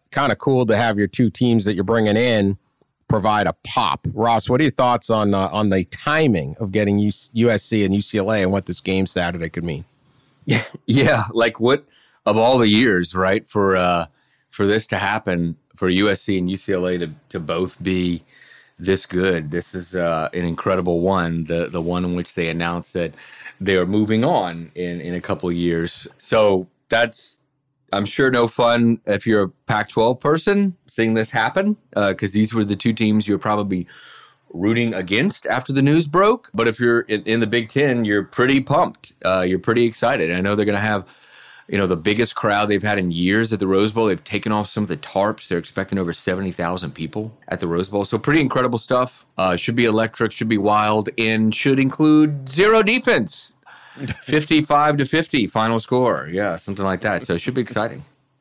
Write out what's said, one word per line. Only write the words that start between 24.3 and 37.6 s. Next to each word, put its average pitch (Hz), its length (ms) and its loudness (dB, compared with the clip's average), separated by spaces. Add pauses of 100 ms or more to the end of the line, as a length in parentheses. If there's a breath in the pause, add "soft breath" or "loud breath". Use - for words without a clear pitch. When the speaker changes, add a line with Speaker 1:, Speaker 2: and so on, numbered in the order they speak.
Speaker 2:
in, 87 260 -6
in 87 140 -8
a 87 60 -6
couple 90 280 -6
of 87 60 -2
years. 85 520 -2 (120)
So 101 500 2 (200)
that's, - 540 -2 (500)
I'm 101 120 -2
sure, 135 260 2
no 120 180 2
fun 117 580 2
if 101 200 -2
you're 107 180 4
a 95 40 -2
Pac-twelve 113 720 -2
person 190 560 0 (100)
seeing 113 280 0
this 110 160 0
happen, 190 460 0 (200)
uh, 101 180 2
'cause 95 180 -4
these 107 200 2
were 113 120 2
the 101 120 -2
two 110 160 0
teams 107 340 2
you're 101 120 0
probably 101 480 -2 (680 loud breath)
rooting 113 420 0
against 98 520 -2
after 123 260 -2
the 135 100 2
news 151 240 4
broke. 196 460 2
But 117 160 0
if 110 120 -2
you're 120 220 4
in, 107 200 -4
in 110 180 0
the 113 60 2
Big 110 240 -2